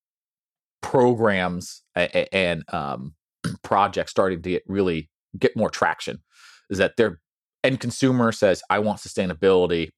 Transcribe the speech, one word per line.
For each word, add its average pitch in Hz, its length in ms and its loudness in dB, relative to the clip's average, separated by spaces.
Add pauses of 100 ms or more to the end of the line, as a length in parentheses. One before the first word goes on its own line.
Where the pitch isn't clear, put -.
(800)
programs 104 1040 0 (120)
a-, 87 220 0
a-, - 180 -2
and, 87 280 0 (100)
um, 71 420 -8 (280)
<clears throat> - 200 -8
projects 98 480 0
starting 92 300 0
to 92 100 -6
get, 87 160 -2
really 90 420 -2 (280)
get - 180 0
more 107 140 0
traction, - 520 -4 (480)
is 98 80 -6
that 92 200 0
they're 104 220 0 (440)
end 131 160 0
consumer 123 520 2
says, 95 380 2
"I 98 100 0
want 104 200 -2
sustainability, 90 1000 0